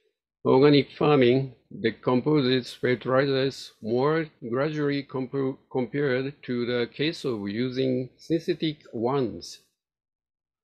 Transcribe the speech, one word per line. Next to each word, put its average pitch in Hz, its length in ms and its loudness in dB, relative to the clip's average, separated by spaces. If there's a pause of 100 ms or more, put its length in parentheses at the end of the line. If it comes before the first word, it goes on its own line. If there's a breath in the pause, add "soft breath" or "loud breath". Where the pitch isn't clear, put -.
(440)
Organic 135 460 6
farming 135 640 4 (260)
decomposes 127 920 0
fertilizers 131 1080 0
more 139 460 0 (240)
gradually 143 540 -2
compa-, 135 520 -6 (140)
compared 135 720 -2
to 120 240 -4
the 120 260 -2
case 156 320 -4
of 110 240 -4
using 127 720 -2
synthetic 160 640 -4 (100)
ones. 120 680 -4 (1040)